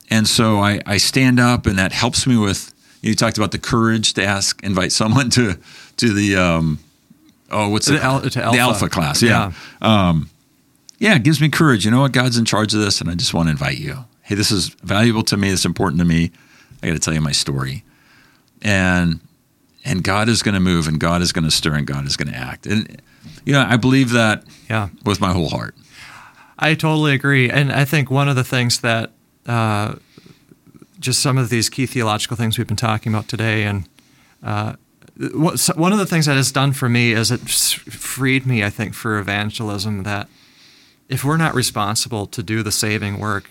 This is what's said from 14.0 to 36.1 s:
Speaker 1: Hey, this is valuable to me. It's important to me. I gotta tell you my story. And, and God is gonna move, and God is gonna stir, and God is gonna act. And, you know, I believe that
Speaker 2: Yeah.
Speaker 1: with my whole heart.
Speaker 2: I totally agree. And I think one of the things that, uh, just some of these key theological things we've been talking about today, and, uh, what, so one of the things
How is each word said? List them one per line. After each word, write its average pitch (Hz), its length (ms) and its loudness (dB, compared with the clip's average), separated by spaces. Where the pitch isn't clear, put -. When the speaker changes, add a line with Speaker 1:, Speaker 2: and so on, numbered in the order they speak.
Speaker 1:
Hey, - 120 -6
this 101 160 0
is 92 180 0
valuable 107 400 2
to 107 160 -2
me. 98 120 0
It's 92 140 0
important 87 360 0
to 87 40 4
me. 82 280 2
I - 60 -4
gotta 80 100 -2
tell 78 160 -2
you 78 80 0
my 73 100 -2
story. 67 520 -4
And, 90 580 0
and 95 180 -4
God 104 260 0
is 113 140 2
gonna 101 180 0
move, 87 280 2
and 78 100 0
God 87 240 2
is 85 100 0
gonna 80 180 0
stir, 76 240 0
and 73 120 -2
God 69 200 -6
is 69 100 -4
gonna 73 200 -6
act. - 300 -12
And, 104 340 -4
you - 80 -2
know, 139 140 4
I 113 100 4
believe 131 340 2
that 113 340 2
Speaker 2:
Yeah. 107 200 -2
Speaker 1:
with 101 160 0
my 95 120 2
whole 87 160 0
heart. - 260 -6
Speaker 2:
I 151 160 0
totally 156 400 2
agree. 135 360 2
And 139 220 0
I 131 120 0
think 139 260 0
one 139 180 2
of 139 80 0
the 127 80 2
things 123 360 -2
that, 113 320 -2
uh, 110 480 -2
just 127 200 -2
some 135 180 2
of 123 100 2
these 113 220 0
key 131 160 -2
theological 110 500 -2
things 110 220 0
we've 110 80 -2
been 104 100 -4
talking 110 380 -2
about 107 140 -4
today, 110 360 -2
and, 101 240 -4
uh, 107 320 -6
what, 156 280 0
so - 160 0
one 175 160 2
of 214 60 2
the 190 80 0
things 160 200 0